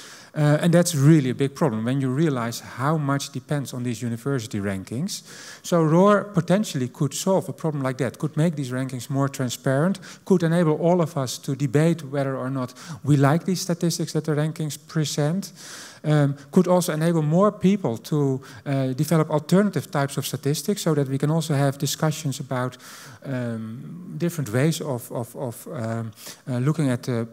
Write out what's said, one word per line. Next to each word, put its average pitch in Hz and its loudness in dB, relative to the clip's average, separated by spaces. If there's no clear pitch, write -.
Uh, 147 4
and 170 4
that's 170 4
really 143 6
a 113 -2
big 135 -2
problem 110 0
when 135 0
you 131 0
realize 127 0
how 131 -2
much 139 -2
depends 139 -6
on 123 -6
these 120 -4
university 117 -4
rankings. 101 -4
So 170 0
roar 190 6
potentially 165 0
could - -2
solve 185 0
a 135 -8
problem 147 -4
like 131 -2
that, 127 -4
could 151 -4
make 156 2
these 135 -6
rankings 131 -6
more 135 0
transparent, 139 0
could 180 4
enable 165 4
all 170 4
of - -2
us 131 -4
to - -6
debate 147 2
whether 135 -4
or 127 -4
not 131 -4
we 143 6
like 143 4
these 185 0
statistics 170 -2
that 156 -2
the 160 0
rankings 151 -2
present, 156 -2
um, 147 4
could 175 6
also 175 4
enable 165 2
more 175 4
people 190 2
to, 139 0
uh, 135 0
develop 156 2
alternative 165 2
types 139 -2
of 139 -2
statistics 156 -4
so 160 2
that 143 0
we 135 -2
can 147 0
also 160 0
have 139 2
discussions 147 -2
about, 127 -6
um, 127 -8
different 156 -4
ways 156 2
of, 131 -6
of, 131 -8
of, 127 -10
um, 113 -6
uh, 127 -4
looking 143 -2
at 120 -4
the 117 -4